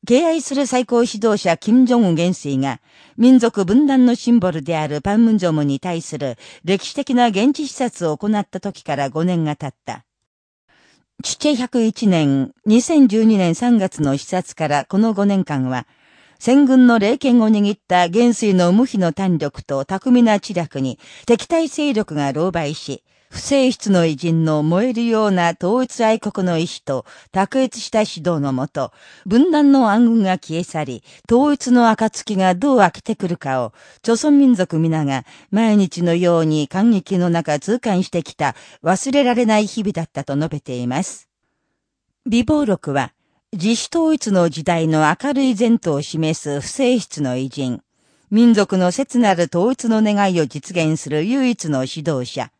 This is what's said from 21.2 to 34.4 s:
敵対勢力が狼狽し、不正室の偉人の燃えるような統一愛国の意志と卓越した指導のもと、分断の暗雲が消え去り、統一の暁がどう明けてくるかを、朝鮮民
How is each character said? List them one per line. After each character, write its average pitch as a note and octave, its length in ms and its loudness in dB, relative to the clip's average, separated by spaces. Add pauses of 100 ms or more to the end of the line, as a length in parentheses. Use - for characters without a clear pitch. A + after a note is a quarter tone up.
敵 - 220 0
対 E4 220 0
勢 D4 240 -2
力 G#3 220 -4
が C#3+ 140 -2
狼 D#3 200 -2
狽 D#3+ 240 -4
し、 - 300 -12 (320)
不 - 60 -12
正 C4+ 280 2
室 - 220 -4
の F3 140 4
偉 D#3 100 0
人 E3 300 0
の D3+ 180 0
燃 F#3 280 0
え - 20 -4
る A#3 140 -2
よ A3 180 0
う G#3 60 2
な E3+ 300 0
統 A3+ 220 0
一 A#3+ 220 -4
愛 A3 160 2
国 G3 260 -4
の E3+ 100 0
意 D#3 100 -2
志 - 180 -14
と C3 200 -4 (280)
卓 G3 260 -2
越 B3+ 220 -4
し - 80 -12
た A3 100 -2
指 G#3 200 -4
導 E3 200 -2
の C#3 140 -4
も C3 160 -4
と、 C3 240 -8 (320)
分 B3 260 2
断 D4 220 4
の B3 180 4
暗 A3+ 140 4
雲 A3+ 180 2
が F#3 140 0
消 D#3+ 240 -8
え - 20 -4
去 D#3 220 -6
り、 B2+ 180 -12 (260)
統 C#4 240 4
一 C4 200 0
の A#3+ 160 6
暁 A3 480 -2
が F#3 180 2
ど C4+ 220 0
う - 20 4
明 F3+ 120 4
け - 100 -18
て - 160 -6
く F#3+ 100 -6
る E3+ 80 -4
か C3 280 -4
を、 A2 100 -8 (300)
朝 A#3 120 0
鮮 C#4+ 240 2
民 C4 160 4